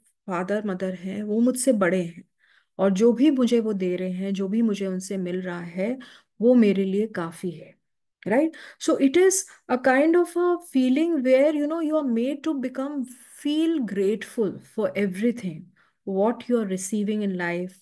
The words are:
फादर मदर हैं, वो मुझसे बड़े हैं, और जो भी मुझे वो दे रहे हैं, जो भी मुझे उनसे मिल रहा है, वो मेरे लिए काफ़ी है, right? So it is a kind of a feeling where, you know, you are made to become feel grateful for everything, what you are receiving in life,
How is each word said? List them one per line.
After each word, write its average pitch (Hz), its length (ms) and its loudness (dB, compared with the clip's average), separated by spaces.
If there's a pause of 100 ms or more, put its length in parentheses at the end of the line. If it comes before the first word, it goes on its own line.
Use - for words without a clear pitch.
(280)
फादर 196 380 -2
मदर 185 280 -4
हैं, 190 300 -8
वो 208 160 -2
मुझसे 254 340 2
बड़े 185 280 2
हैं, 170 220 -10 (560)
और 196 120 4
जो 226 220 4
भी 277 180 4
मुझे 240 280 2
वो 214 140 -2
दे 180 220 -2
रहे 185 160 -4
हैं, 190 220 -4
जो 190 140 -2
भी 220 140 0
मुझे 202 260 0
उनसे 185 300 -6
मिल 180 240 -4
रहा 175 200 -8
है, 185 380 -6 (420)
वो 247 140 6
मेरे 196 280 6
लिए 196 240 -2
काफ़ी 170 440 -8
है, - 240 -20 (520)
right? 285 220 2 (320)
So - 200 0
it 269 160 4
is 370 160 6 (380)
a 247 60 2 (100)
kind 285 280 4
of 349 120 4 (100)
a 349 200 2 (200)
feeling 269 340 2 (120)
where, 262 380 4
you 294 100 0
know, 339 100 -2
you 311 220 0
are 254 160 -2
made 285 280 -4
to 285 220 -2
become 269 360 -6 (400)
feel 311 340 0 (140)
grateful 202 580 -2 (280)
for 208 180 -2
everything, 196 600 -2 (500)
what 202 280 0
you 240 200 -2
are 208 120 -4
receiving 208 580 -4
in 196 40 -2
life, 180 500 -6